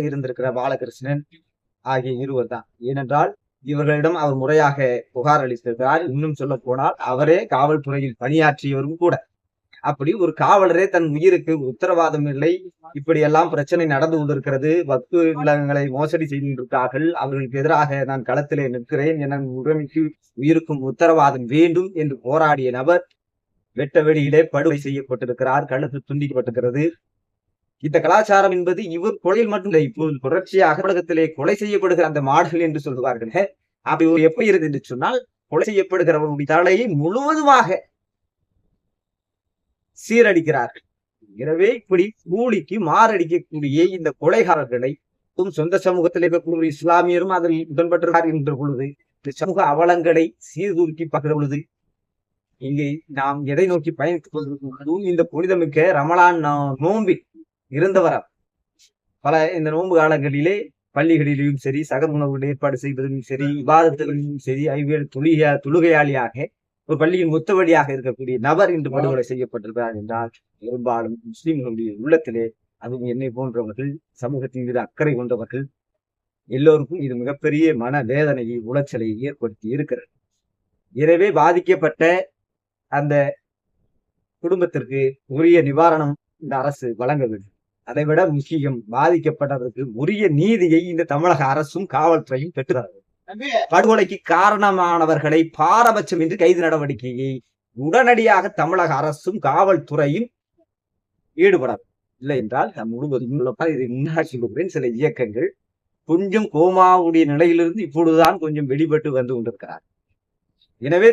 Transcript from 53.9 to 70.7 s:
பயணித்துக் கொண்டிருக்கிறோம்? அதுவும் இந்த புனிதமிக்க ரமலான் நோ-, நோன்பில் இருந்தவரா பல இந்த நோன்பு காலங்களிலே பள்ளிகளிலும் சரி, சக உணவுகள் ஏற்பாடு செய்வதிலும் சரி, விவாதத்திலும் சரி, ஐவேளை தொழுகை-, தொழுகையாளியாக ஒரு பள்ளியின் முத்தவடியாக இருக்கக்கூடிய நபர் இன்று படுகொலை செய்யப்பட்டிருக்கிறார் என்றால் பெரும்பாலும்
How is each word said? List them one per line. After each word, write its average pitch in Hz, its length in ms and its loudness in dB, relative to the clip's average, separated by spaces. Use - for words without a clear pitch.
பயணித்துக் 160 420 -4
கொண்டிருக்கிறோம்? 139 460 -10
அதுவும் 175 280 -4
இந்த 170 180 2
புனிதமிக்க 165 640 0
ரமலான் 170 500 4
நோ-, 143 360 -2
நோன்பில் 185 440 0
இருந்தவரா 170 480 0
பல 151 120 2
இந்த 156 180 -2
நோன்பு 175 260 -2
காலங்களிலே 151 600 2
பள்ளிகளிலும் 143 720 0
சரி, 139 220 -4
சக 147 240 -2
உணவுகள் 143 400 -2
ஏற்பாடு 139 300 -2
செய்வதிலும் 135 460 -6
சரி, 139 300 -4
விவாதத்திலும் 147 880 0
சரி, 135 300 -4
ஐவேளை 143 380 -4
தொழுகை-, 151 520 2
தொழுகையாளியாக 143 840 0
ஒரு 156 100 -2
பள்ளியின் 170 340 2
முத்தவடியாக 160 580 2
இருக்கக்கூடிய 127 480 -6
நபர் 160 340 2
இன்று 147 180 -4
படுகொலை 135 340 -2
செய்யப்பட்டிருக்கிறார் 117 720 -8
என்றால் 113 340 -8
பெரும்பாலும் 117 580 -6